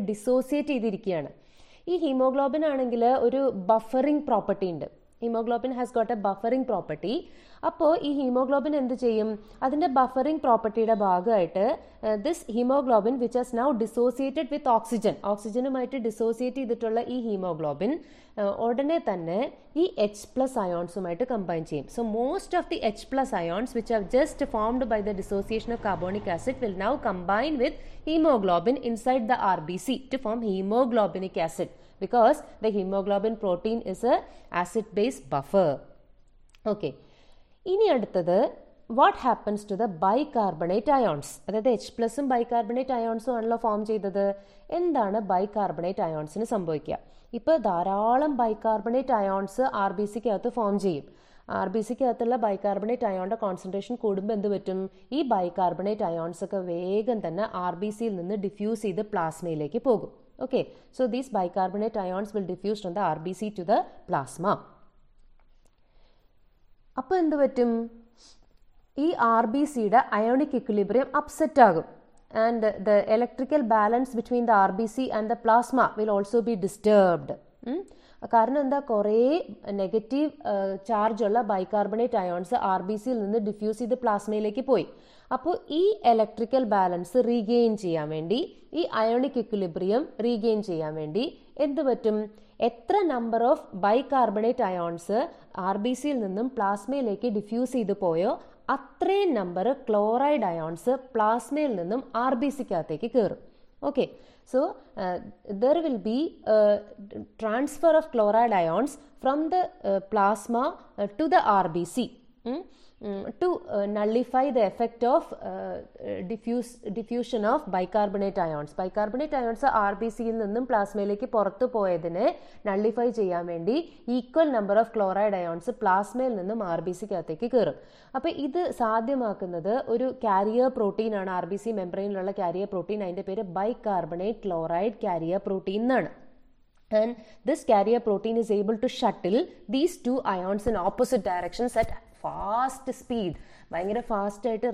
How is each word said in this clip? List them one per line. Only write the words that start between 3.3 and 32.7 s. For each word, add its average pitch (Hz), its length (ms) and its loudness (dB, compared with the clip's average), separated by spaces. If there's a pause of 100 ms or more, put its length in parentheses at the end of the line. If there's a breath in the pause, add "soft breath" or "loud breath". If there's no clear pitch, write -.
ബഫറിംഗ് 262 600 2
പ്രോപ്പർട്ടി 196 440 0
ഉണ്ട്. 151 180 -6 (340)
Hemoglobin 233 500 -2
has 247 200 -4
got 226 180 2
a 240 80 0
buffering 208 480 0
property. 175 480 -4 (500 loud breath)
അപ്പോൾ 330 360 2
ഈ 277 120 -4
ഹീമോഗ്ലോബിൻ 269 640 2
എന്ത് 254 200 0
ചെയ്യും? 220 340 0 (300 loud breath)
അതിൻ്റെ 294 300 0
ബഫറിംഗ് 262 520 2
പ്രോപ്പർട്ടിയുടെ 226 560 4
ഭാഗമായിട്ട്, 190 680 2 (400 loud breath)
uh, 214 140 0
this 285 300 -2
hemoglobin 247 680 2
which 233 180 -2
has 247 180 0
now 233 180 0
dissociated 247 800 0
with 294 180 -4
oxygen, 226 560 2
ഓക്സിജനുമായിട്ട് 247 760 -2
ഡിസോസിയേറ്റ് 233 600 -2
ചെയ്തിട്ടുള്ള 226 480 -2
ഈ 247 140 -6
ഹീമോഗ്ലോബിൻ, 180 720 -2 (440 loud breath)
uh, 202 220 0
ഉടനെ 277 420 0
തന്നെ 185 380 -2 (340 loud breath)
ഈ 330 120 2 (120)
എച്ച് 208 300 -2
പ്ലസ് 262 320 -2
അയോൺസുമായിട്ട് 175 680 -4
കമ്പൈൻ 175 360 -2
ചെയ്യും. 147 240 -6
So - 220 -6
most 254 440 -4
of 349 140 0
the 339 140 -4
എച്ച് - 260 -4
പ്ലസ് 262 280 -2
ions 180 380 -2
which 226 160 -4
have 220 200 0
just 294 380 2
formed 240 380 0
by 220 160 0
the 208 140 -4
dissociation 202 560 -4
of 226 100 -6
carbonic 196 460 -4
acid 202 320 -4
will 202 180 -4
now 196 200 0
combine 208 600 -2
with 269 160 0 (320 loud breath)
hemoglobin 240 800 4
inside 240 420 0
the 240 180 2
ആർ 185 180 2
ബി 175 180 -6
സി 247 260 -4
to 262 140 -4
form 233 240 -4
hemoglobinic 196 960 0
acid, 165 320 -4 (300 soft breath)
because 240 360 6 (200 loud breath)
the 220 120 0
hemoglobin 196 640 0